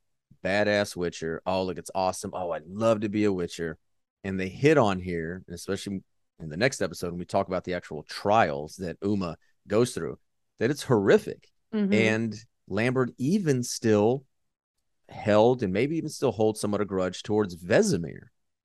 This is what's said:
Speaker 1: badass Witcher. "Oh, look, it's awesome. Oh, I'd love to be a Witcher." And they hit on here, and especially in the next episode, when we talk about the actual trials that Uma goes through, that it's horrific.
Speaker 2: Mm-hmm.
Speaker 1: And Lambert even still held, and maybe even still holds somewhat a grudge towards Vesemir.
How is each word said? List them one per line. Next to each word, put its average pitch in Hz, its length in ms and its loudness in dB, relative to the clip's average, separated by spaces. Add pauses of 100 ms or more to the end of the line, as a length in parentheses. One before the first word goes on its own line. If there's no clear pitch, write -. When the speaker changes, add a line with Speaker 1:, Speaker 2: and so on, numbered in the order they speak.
(440)
Speaker 1:
badass 104 520 0
Witcher. 82 500 -6
"Oh, 95 180 0
look, 92 140 -6
it's - 180 -14
awesome. 92 380 -2
Oh, 90 180 -6
I'd 78 160 -8
love 107 340 0
to 107 80 -4
be 104 140 0
a 104 100 4
Witcher." 85 440 -6 (460)
And 95 160 -6
they 92 100 -4
hit 147 280 4
on 101 220 4
here, 87 480 -6
and 87 80 -14
especially 95 460 -8 (380)
in 80 100 -12
the 76 80 -10
next 127 240 0
episode, 87 300 -6
when 87 80 -8
we 87 60 -8
talk 98 220 -2
about 92 160 -4
the 90 120 -6
actual 80 280 -10
trials 85 720 0
that 90 260 -8
Uma 95 340 -2 (300)
goes 117 260 2
through, 76 240 -8 (420)
that 113 120 2
it's 147 120 -6
horrific. 131 680 2 (240)
Speaker 2:
Mm-hmm. 208 200 0
Speaker 1:
And 110 420 2 (320)
Lambert 120 500 0
even 151 460 0
still 113 600 2 (840)
held, 113 540 4
and 92 100 0
maybe 143 240 0
even 156 120 -4
still 135 220 -2
holds 110 280 0
somewhat 104 220 -2
a 104 40 0
grudge 92 380 -4
towards 104 320 0
Vesemir. 87 720 0 (380)